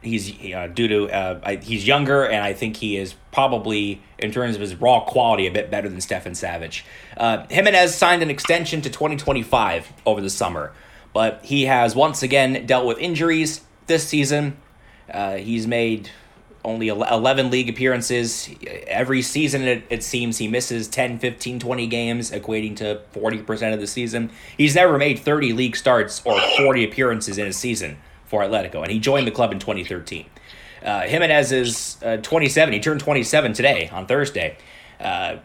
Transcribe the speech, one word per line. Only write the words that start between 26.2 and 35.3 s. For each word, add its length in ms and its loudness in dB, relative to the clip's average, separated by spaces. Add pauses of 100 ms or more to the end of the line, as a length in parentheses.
or 120 4 (200)
forty 260 4
appearances 540 -2
in 80 -4
a 60 -6
season 440 -6 (300)
for 160 0
Atletico, 400 -2
and 80 -6
he 80 -2
joined 280 2
the 40 0
club 220 2
in 60 -6
twenty 260 -4
thirteen. 420 -10 (580)
Uh, 160 -2
Jimenez 500 4
is, 540 -2
uh, 140 0
twenty-seven. 560 2
He 40 -2
turned 220 0
twenty-seven 540 2
today, 360 2
on 160 -10
Thursday. 520 -2 (420)
Uh, 440 -4